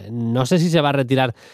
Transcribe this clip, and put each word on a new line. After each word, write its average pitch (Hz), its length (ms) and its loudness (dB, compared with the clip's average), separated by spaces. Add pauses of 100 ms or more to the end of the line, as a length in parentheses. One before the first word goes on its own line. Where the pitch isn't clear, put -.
(120)
no 120 340 -2
sé 180 140 2
si 170 100 0
se 165 100 2
va 143 100 2
a - 20 -2
retirar 131 420 0 (200)